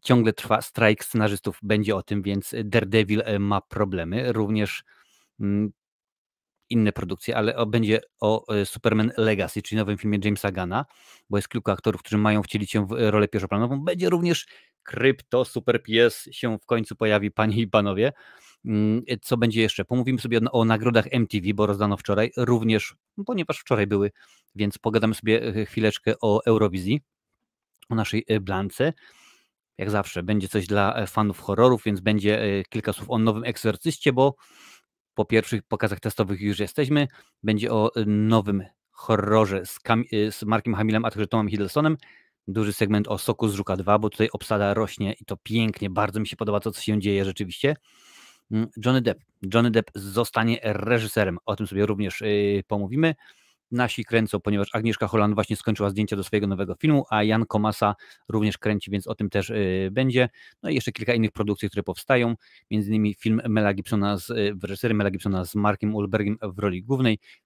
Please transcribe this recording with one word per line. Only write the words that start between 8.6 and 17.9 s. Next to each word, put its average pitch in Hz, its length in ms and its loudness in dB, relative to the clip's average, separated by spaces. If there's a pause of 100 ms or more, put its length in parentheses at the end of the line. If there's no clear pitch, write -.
Superman 107 520 0
Legacy, 104 440 0
czyli - 160 -6
nowym 104 200 0
filmie 104 260 -2
Jamesa 104 280 0
Gunna, 92 340 -4 (440)
bo 101 80 -2
jest 98 120 -4
kilku 107 220 -2
aktorów, 95 300 -2
którzy - 160 -2
mają 107 260 2
wcielić 104 280 -6
się 104 160 0
w, 101 60 -8
e, 117 180 2
rolę 104 160 4
pierwszoplanową. 113 560 -2
Będzie 175 260 0
również 175 380 0 (360)
Krypto 123 600 0
Super 117 380 -2
Pies 113 480 2
się 113 280 -4
w - 60 -20
końcu 113 300 -2
pojawi, 104 360 2
panie 107 260 0
i 113 100 0
panowie. 101 460 2 (520)